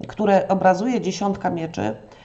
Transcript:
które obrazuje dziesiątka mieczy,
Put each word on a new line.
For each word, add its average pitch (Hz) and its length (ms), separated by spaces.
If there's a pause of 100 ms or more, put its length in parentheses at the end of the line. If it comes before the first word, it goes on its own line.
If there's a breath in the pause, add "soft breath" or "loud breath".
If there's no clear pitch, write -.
które 196 400
obrazuje 190 520
dziesiątka 185 500
mieczy, 160 460 (280 loud breath)